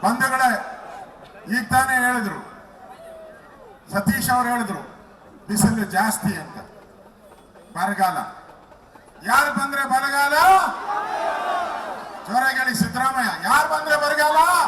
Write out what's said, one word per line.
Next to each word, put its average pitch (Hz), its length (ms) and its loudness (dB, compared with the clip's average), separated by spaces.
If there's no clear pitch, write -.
ಬಂಧುಗಳೇ, 254 720 0
ಈಗ 226 240 -2
ತಾನೇ 262 340 2
ಹೇಳಿದ್ರು, 226 420 -2
ಸತೀಶ್ - 380 0
ಅವ್ರು 247 180 2
ಹೇಳಿದ್ರು, 226 320 -2
ಬಿಸಿಲು 214 360 2
ಜಾಸ್ತಿ 196 520 -2
ಅಂತ, 160 200 -14
ಬರಗಾಲ. 190 420 0
ಯಾರು 269 360 2
ಬಂದ್ರೆ 277 260 -2
ಬರಗಾಲ? 277 500 0
ಜೋರಾಗಿ 262 320 0
ಹೇಳಿ, 247 160 -2
ಸಿದ್ದರಾಮಯ್ಯ. 254 760 -2
ಯಾರು 311 200 4
ಬಂದ್ರೆ 302 280 0
ಬರಗಾಲ? 302 400 2